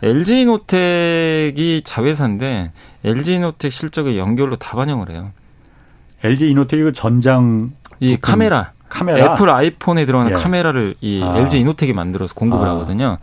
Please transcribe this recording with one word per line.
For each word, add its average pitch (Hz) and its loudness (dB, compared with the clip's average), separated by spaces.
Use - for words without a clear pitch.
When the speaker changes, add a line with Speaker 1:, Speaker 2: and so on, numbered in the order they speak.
Speaker 1:
엘지 170 2
이노텍이 165 0
자회사인데 117 -4
엘지 139 -2
이노텍 165 -4
실적의 143 -4
연결로 120 -2
다 - -12
반영을 123 -4
해요. 87 -12
Speaker 2:
엘지 135 2
이노텍이 143 2
그 156 2
전장 120 2
Speaker 1:
이 127 2
Speaker 2:
부품, - 0
Speaker 1:
카메라. 202 2
Speaker 2:
카메라? 156 2
Speaker 1:
애플 196 4
아이폰에 160 2
들어가는 123 2
Speaker 2:
예. - 0
Speaker 1:
카메라를 143 0
이 101 -2
Speaker 2:
아. 90 0
Speaker 1:
엘지 135 2
이노텍이 143 0
만들어서 92 -4
공급을 113 0
Speaker 2:
아. 92 0
Speaker 1:
하거든요. 90 -4